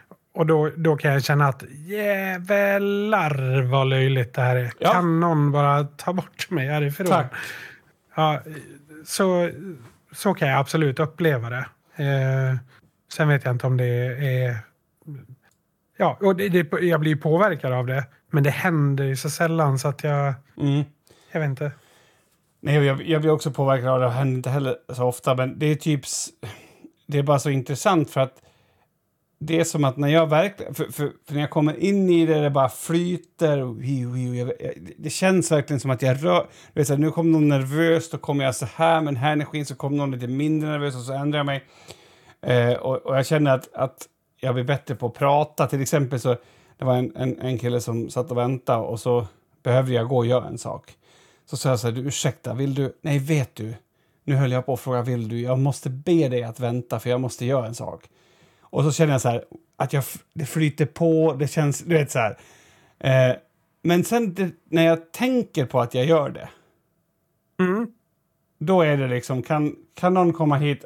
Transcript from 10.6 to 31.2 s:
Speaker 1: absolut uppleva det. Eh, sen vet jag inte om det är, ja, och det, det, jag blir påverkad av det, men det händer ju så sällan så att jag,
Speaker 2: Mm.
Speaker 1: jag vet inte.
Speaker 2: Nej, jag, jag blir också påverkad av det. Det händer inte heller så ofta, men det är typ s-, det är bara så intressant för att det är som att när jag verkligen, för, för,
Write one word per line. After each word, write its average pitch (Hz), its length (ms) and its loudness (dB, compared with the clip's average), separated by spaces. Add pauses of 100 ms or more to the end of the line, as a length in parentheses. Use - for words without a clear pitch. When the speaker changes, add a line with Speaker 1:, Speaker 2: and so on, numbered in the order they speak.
Speaker 1:
absolut 143 400 0
uppleva 151 500 0
det. 127 160 -8 (300)
Eh, 135 600 0 (560)
sen 156 160 2
vet 143 160 2
jag 127 100 0
inte 123 120 -2
om 127 100 2
det 123 80 2
är, 127 720 -2 (1400)
ja, 165 240 0
och 190 160 4
det, 202 120 -2
det, 175 320 2
jag 170 200 2
blir 156 160 2
påverkad 156 560 2
av 127 140 -2
det, 131 180 -4 (260)
men 151 120 2
det 143 80 4
händer 143 540 0
ju 135 120 -2
så 147 140 -6
sällan 156 480 2
så 147 100 -2
att 139 160 -6
jag, 143 300 0 (260)
Speaker 2:
Mm. 143 240 2 (480)
Speaker 1:
jag 165 80 -4
vet 147 100 -2
inte. 135 220 -6 (880)
Speaker 2:
Nej, 147 240 2
jag, 135 180 0
jag 156 180 0
blir 156 120 2
också 151 180 0
påverkad 135 380 0
av 127 120 2
det. 127 60 2
Det 120 60 0
händer 131 240 0
inte 127 140 -4
heller 131 260 -2 (160)
så 123 120 -2
ofta, 127 300 0
men 131 240 -4
det 151 80 0
är 151 80 2
typ 147 300 -2
s-, - 240 -8 (760)
det 147 120 -2
är 143 40 2
bara 143 160 4
så 147 120 -2
intressant 139 600 0
för 139 100 -2
att 131 220 -2 (1040)
det 165 160 0
är 165 40 4
som 151 200 0
att 131 120 0
när 143 120 0
jag 160 220 6
verkligen, 165 440 0
för, 151 100 -4
för, 143 280 -6 (140)